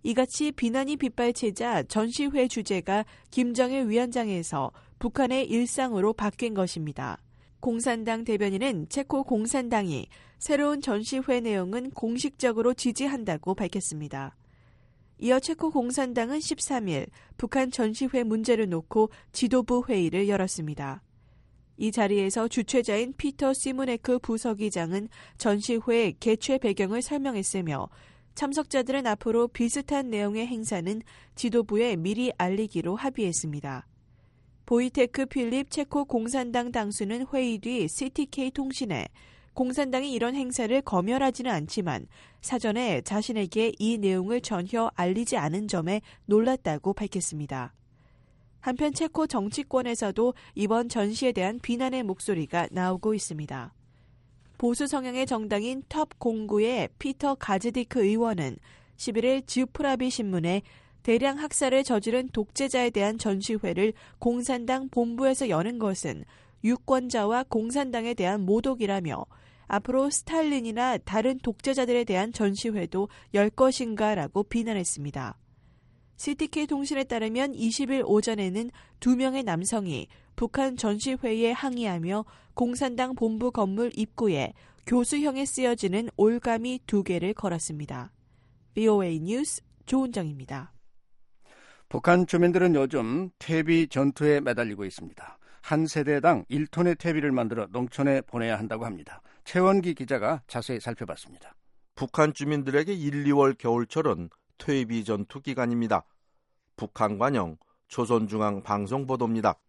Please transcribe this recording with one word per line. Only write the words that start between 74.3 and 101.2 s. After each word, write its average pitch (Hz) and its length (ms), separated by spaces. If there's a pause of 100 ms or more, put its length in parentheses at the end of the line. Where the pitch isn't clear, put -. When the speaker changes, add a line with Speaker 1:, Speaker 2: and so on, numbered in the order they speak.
Speaker 1:
비난했습니다. 180 920 (800)
씨티케이 294 480
통신에 277 380
따르면 240 500
이십 233 380
일 269 140
오전에는 208 640 (280)
두 247 180
명의 262 260
남성이 180 640 (280)
북한 262 420
전시회에 226 720
항의하며 214 720 (300)
공산당 247 600
본부 226 360
건물 220 440
입구에 208 580 (340)
교수형에 269 580
쓰여지는 233 720
올가미 233 720
두 202 160
개를 180 300
걸었습니다. 151 800 (600)
비오에이 202 460
뉴스 226 420 (240)
조은정입니다. 165 840 (1200)
Speaker 2:
북한 175 360
주민들은 175 500
요즘 135 540 (100)
퇴비 160 480
전투에 143 540
매달리고 107 440
있습니다. - 520 (240)
한 160 240
세대당 147 640
일 147 200
톤의 175 280
퇴비를 151 360
만들어 113 400
농촌에 131 500
보내야 113 360
한다고 113 280
합니다. 92 360 (220)
최원기 185 520
기자가 131 520
자세히 120 320
살펴봤습니다. - 760 (380)